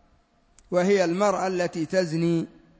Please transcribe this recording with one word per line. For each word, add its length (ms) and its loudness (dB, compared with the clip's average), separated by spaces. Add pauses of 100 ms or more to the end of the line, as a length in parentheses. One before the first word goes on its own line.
(720)
وهي 340 2
المرأة 420 0
التي 380 -4
تزني 600 0 (320)